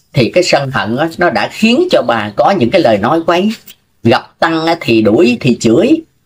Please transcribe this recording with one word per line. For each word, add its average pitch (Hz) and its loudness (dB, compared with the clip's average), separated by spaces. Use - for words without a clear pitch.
thì 110 0
cái 180 0
sân 139 -2
hận 110 -4
á, 160 -2
nó 175 0
đã 113 -4
khiến 254 0
cho 151 2
bà 110 -2
có 156 2
những 135 0
cái - 2
lời 117 2
nói 127 -2
quấy. 185 0
Gặp - -2
tăng 160 -2
á, 165 0
thì 113 2
đuổi, 113 2
thì 120 0
chửi, 214 2